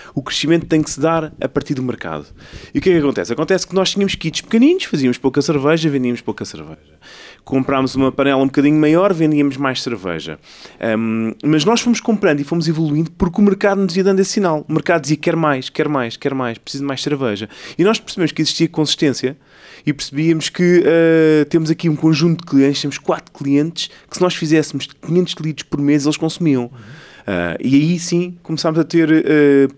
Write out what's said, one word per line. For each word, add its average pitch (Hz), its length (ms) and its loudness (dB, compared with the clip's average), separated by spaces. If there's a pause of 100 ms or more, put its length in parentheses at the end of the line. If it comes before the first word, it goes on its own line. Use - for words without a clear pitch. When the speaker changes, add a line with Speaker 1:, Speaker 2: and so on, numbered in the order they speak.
(140)
Speaker 1:
o 143 60 -4
crescimento 165 460 -2
tem 156 160 0
que - 80 -6
se - 100 -8
dar 160 400 -2
a 131 80 -2
partir 139 240 -4
do 127 100 -4
mercado. 80 440 -8 (480)
E - 40 -2
o 143 40 -2
que 190 80 4
é - 20 4
que 170 60 4
acontece? 117 340 -2
Acontece 160 340 -2
que - 80 -12
nós 185 180 0
tínhamos 196 220 -2
kits - 280 -8
pequeninos, 285 420 2
fazíamos 127 320 0
pouca 135 240 0
cerveja, 156 480 0
vendíamos 127 320 -2
pouca 107 240 -8
cerveja. 78 320 -14 (680)
Comprámos 131 520 -2
uma 131 180 0
panela 135 300 2
um 135 40 2
bocadinho 147 320 2
maior, 170 360 4
vendíamos 147 420 0
mais 131 260 -4
cerveja. 85 560 -8 (400)
Ahm, 113 540 -2 (100)
mas 151 220 2
nós 226 160 2
fomos 233 180 0
comprando 190 420 0
e 143 40 -6
fomos 170 240 -2
evoluindo 160 440 -2
porque 175 280 -2
o 208 40 6
mercado 196 360 2
nos 185 160 -2
ia 190 80 2
dando 190 160 4
esse 190 120 0
sinal. 165 360 0
O 156 40 -4
mercado 160 300 2
dizia, 147 140 0
"Quer 165 200 -2
mais, 147 340 0
quer 147 180 -2
mais, 127 300 -4
quer 135 160 -4
mais, 123 240 -4
preciso - 240 -12
de 143 60 -6
mais 135 140 -6
cerveja." 120 460 -4 (300)
E 165 60 2
nós 220 140 2
percebemos - 340 -4
que 156 100 -4
existia 160 260 0
consistência 147 680 -2 (500)
e 151 80 0
percebíamos 156 560 -2
que, 175 340 4
eh, 160 640 4
temos 160 220 0
aqui 165 180 0
um 151 80 0
conjunto 160 480 2
de - 60 -18
clientes, 139 320 2
temos 143 160 -6
quatro - 340 -6
clientes, 143 560 -2 (220)
que - 60 -10
se - 60 -10
nós 180 120 2
fizéssemos 151 540 -2 (140)
quinhentos 175 380 0
litros 156 280 -6
por 143 120 -4
mês, 143 240 2
eles 151 140 0
consumiam. 156 460 0
Speaker 2:
Uhum. 120 60 -10 (560)
Speaker 1:
Ah, 87 320 -2
e 127 160 0
aí 160 240 4
sim 175 440 -2
começámos 160 360 -2
a 160 60 2
ter, 165 260 2
eh, 147 560 4 (120)